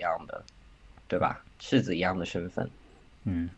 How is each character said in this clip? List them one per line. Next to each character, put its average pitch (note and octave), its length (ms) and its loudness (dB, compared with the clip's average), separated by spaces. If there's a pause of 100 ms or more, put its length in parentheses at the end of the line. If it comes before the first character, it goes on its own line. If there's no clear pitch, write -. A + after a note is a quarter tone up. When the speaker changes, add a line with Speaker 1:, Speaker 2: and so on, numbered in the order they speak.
Speaker 1:
样 E2+ 100 0 (160)
的， G1+ 160 -12 (640)
对 F2+ 100 0
吧？ - 240 0 (180)
世 C3+ 220 4
子 F#2 140 0
一 D#2+ 40 0
样 F#2 180 2
的 E2+ 80 -2
身 F2 240 -4
份。 - 200 -2 (540)
Speaker 2:
嗯， F2 340 0